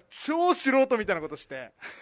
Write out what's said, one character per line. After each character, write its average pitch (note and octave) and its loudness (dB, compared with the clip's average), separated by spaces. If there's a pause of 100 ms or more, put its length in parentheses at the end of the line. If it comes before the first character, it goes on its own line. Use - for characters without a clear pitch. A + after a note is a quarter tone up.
(260)
超 E4+ 2
素 C4+ 0 (160)
人 B3 2
み G#3+ -2
た G3+ 0
い F3 2
な D#3 -6
こ D#3 -8
と D3+ -10
し - -18
て、 C3 -14 (280)